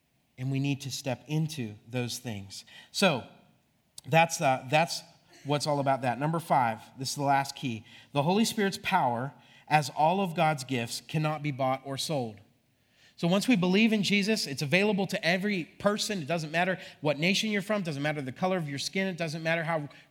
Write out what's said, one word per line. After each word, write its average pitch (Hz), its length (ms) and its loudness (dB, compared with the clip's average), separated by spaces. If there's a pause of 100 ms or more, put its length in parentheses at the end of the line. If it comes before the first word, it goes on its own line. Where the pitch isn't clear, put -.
(380)
And 131 120 -4
we 135 120 0
need 139 200 0
to 131 100 -10
step - 360 -6
into 147 460 -2 (160)
those 120 280 -4
things. 101 460 -10 (280)
So 156 320 2 (840)
that's, 165 340 4
uh, 131 280 2
that's 156 320 2 (440)
what's 143 220 0
all 147 120 0
about 135 220 2
that. 123 180 0
Number 160 200 0
five, 123 400 2 (180)
this 131 140 -6
is - 40 -6
the 147 80 -4
last 139 320 2
key. 113 300 -6 (280)
The 143 100 2
Holy 190 200 4
Spirit's 202 380 0
power, 135 520 0 (340)
as 151 280 2
all 165 240 2
of 180 160 -4
God's 156 280 2
gifts, 120 440 -4
cannot 156 360 -2
be 147 80 -2
bought 131 340 0
or 135 120 -6
sold. 123 380 -4 (800)
So 170 120 0
once 196 200 4
we 254 100 8
believe 190 340 6
in 214 120 2
Jesus, 196 440 2
it's 139 140 -6
available 190 460 2
to - 180 -4
every 185 400 0 (140)
person. 208 420 0
It 131 60 -6
doesn't 156 240 -4
matter 175 260 0 (240)
what 143 180 0
nation 196 320 2
you're 208 100 0
from. 208 200 -2
It 170 40 -6
doesn't 143 160 -4
matter 151 200 0
the 127 100 -6
color 185 260 0
of 156 120 -4
your 139 100 -6
skin. 190 280 -2
It 185 100 -6
doesn't 160 260 -6
matter 165 200 0
how 156 260 -4 (220)